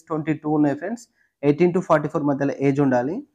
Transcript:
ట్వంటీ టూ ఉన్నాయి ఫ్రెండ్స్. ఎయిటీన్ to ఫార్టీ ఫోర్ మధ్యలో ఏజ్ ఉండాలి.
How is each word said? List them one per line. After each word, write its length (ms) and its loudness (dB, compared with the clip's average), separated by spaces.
ట్వంటీ 260 -4
టూ 160 -6
ఉన్నాయి 260 2
ఫ్రెండ్స్. 280 -8
ఎయిటీన్ 300 2
to 80 -2
ఫార్టీ 260 0
ఫోర్ 160 -4
మధ్యలో 360 0
ఏజ్ 220 2
ఉండాలి. 340 0